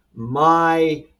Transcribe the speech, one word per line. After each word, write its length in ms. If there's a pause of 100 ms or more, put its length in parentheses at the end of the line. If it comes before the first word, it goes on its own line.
(140)
my 880 (160)